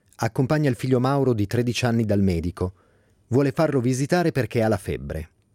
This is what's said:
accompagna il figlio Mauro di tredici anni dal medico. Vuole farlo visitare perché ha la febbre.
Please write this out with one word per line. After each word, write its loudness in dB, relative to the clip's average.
accompagna 0
il 0
figlio 0
Mauro 2
di 0
tredici -2
anni 2
dal 2
medico. 0
Vuole 2
farlo 0
visitare 0
perché -2
ha 2
la 2
febbre. -8